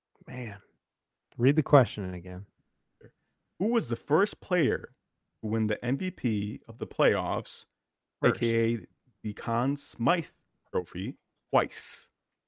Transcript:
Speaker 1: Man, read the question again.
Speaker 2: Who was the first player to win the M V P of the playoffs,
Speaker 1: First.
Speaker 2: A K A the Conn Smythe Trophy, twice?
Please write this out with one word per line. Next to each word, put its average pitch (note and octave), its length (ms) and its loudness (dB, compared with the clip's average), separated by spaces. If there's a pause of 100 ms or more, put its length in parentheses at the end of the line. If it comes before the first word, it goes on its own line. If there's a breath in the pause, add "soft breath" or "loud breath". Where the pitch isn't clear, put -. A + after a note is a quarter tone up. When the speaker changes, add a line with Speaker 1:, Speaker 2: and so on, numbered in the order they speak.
(260)
Speaker 1:
Man, B2 300 -10 (800)
read C3+ 180 4
the D3 60 2
question G#2 520 4
again. F2+ 320 -12 (1120)
Speaker 2:
Who F#3+ 80 0
was A3 220 2
the A#2 80 -2
first F3+ 440 0
player B2+ 540 0 (480)
to G#2+ 60 -4
win A2 180 0
the G#2+ 180 -2
M B2 120 0
V F#3 140 -4
P G#2+ 580 -4
of A2+ 100 -16
the G#2+ 80 -6
playoffs, G2+ 800 0 (560)
Speaker 1:
First. C3 140 4
Speaker 2:
A - 40 -14
K A#2 340 0
A A#2 40 -6 (440)
the G#2+ 120 -6
Conn B2 420 -2
Smythe D3 500 -2 (460)
Trophy, F#2+ 440 -6 (340)
twice? - 580 -2 (400)